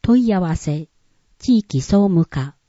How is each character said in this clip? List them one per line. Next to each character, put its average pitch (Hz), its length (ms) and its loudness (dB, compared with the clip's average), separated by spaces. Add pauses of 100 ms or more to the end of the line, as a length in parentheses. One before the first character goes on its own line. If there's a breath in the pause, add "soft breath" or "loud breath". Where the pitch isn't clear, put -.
問 240 260 2
い 220 60 0
合 185 80 0
わ 165 160 -2
せ、 156 320 -8 (500)
地 240 200 0
域 135 240 -4
総 202 260 2
務 170 160 2
課。 139 320 -8 (120)